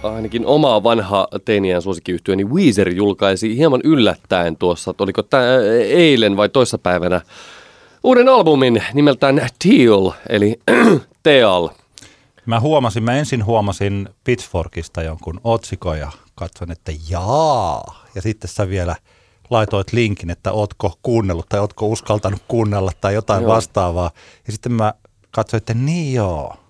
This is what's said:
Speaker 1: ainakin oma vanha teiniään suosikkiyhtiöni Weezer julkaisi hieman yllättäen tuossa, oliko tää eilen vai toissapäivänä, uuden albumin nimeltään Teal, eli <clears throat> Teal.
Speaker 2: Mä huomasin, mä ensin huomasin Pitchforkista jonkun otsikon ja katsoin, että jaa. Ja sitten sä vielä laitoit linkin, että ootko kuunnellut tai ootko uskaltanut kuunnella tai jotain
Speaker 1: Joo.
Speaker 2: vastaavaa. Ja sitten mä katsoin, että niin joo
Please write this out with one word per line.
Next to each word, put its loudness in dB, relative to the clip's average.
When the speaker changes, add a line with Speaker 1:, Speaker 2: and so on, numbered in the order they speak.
Speaker 1:
ainakin -6
oma 2
vanha 0
teiniään 0
suosikkiyhtiöni -4
Weezer 2
julkaisi 0
hieman 2
yllättäen 0
tuossa, -2
oliko -2
tää 2
eilen 4
vai 2
toissapäivänä, 0
uuden 6
albumin 4
nimeltään 2
Teal, 4
eli 0
<clears throat> -2
Teal. 4
Speaker 2:
Mä 0
huomasin, 0
mä 0
ensin -2
huomasin -2
Pitchforkista -6
jonkun -10
otsikon -4
ja -10
katsoin, -12
että -12
jaa. -2
Ja -10
sitten -8
sä -6
vielä -4
laitoit -2
linkin, -2
että -6
ootko -4
kuunnellut -2
tai -2
ootko -4
uskaltanut -4
kuunnella -2
tai 0
jotain -2
Speaker 1:
Joo. 2
Speaker 2:
vastaavaa. -2
Ja -10
sitten -8
mä -2
katsoin, -4
että -6
niin -4
joo -4